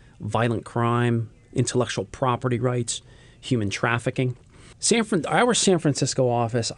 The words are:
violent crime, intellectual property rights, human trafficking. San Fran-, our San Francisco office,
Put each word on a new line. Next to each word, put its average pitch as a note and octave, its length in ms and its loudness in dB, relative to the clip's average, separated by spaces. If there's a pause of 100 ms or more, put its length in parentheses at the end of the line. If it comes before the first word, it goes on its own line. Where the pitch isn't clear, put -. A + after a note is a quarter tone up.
(200)
violent A2 440 0
crime, A#2 640 0 (240)
intellectual B2 520 0
property B2 560 -2
rights, B2 420 -2 (380)
human G#2+ 280 -2
trafficking. B2 680 -2 (420)
San A#3 240 2
Fran-, G#3+ 240 -2
our A3+ 260 2
San F#3 280 2
Francisco C3+ 480 0
office, A#2 500 0